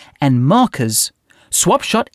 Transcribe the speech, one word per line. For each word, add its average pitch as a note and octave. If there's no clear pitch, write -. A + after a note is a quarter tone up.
and B2+
markers, D#3
swap A#3+
shot -